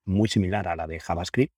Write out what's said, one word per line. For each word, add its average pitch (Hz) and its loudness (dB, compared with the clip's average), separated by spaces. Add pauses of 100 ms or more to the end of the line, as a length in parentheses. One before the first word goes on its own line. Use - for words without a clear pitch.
muy 101 2
similar 98 0
a 85 -2
la 80 -6
de 80 -8
JavaScript 87 -2